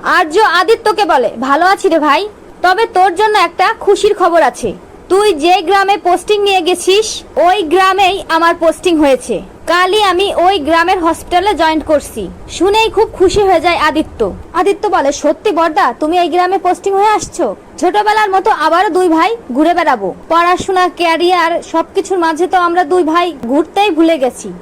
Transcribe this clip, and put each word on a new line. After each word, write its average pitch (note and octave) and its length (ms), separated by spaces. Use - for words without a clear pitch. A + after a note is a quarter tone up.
আর্য D#4+ 360
আদিত্যকে G#4 640
বলে, C#4+ 260
"ভালো C#4+ 260
আছি G4 220
রে D#4+ 100
ভাই, D4+ 300
তবে F#4 240
তোর F#4 280
জন্য G#4+ 240
একটা F#4 420
খুশির G4+ 340
খবর E4 280
আছে। A#3+ 300
তুই G4+ 240
যে E4+ 300
গ্রামে G4 340
পোস্টিং G4+ 460
নিয়ে G4 180
গেছিস, F4+ 640
ওই F#4 260
গ্রামেই F#4+ 680
আমার E4+ 260
পোস্টিং E4 440
হয়েছে। C4 440
কালই F#4 360
আমি F#4+ 320
ওই F#4 240
গ্রামের E4 400
হসপিটালে F4 560
জয়েন D#4+ 260
করছি।" C4+ 480
শুনেই G#4+ 400
খুব G#4 220
খুশি F#4+ 300
হয়ে F#4 180
যায় E4+ 160
আদিত্য। D4 580
আদিত্য G4 360
বলে, D4+ 240
"সত্যি D#4 380
বড়দা, D#4+ 500
তুমি D#4+ 180
এই F4 100
গ্রামে F4+ 300
পোস্টিং F#4 360
হয়ে G4+ 140
আসছো? E4 480
ছোটবেলার G#4 500
মতো G4 200
আবারও E4 380
দুই F#4 200
ভাই E4+ 280
ঘুরে D#4 220
বেড়াবো। B3+ 400
পড়াশোনা, F4+ 600
ক্যারিয়ার, E4+ 720
সবকিছুর F4+ 560
মাঝে E4 280
তো F#4+ 100
আমরা F4 280
দুই F4 180
ভাই E4 300
ঘুরতেই F4 440
ভুলে E4 280
গেছি। A#3+ 440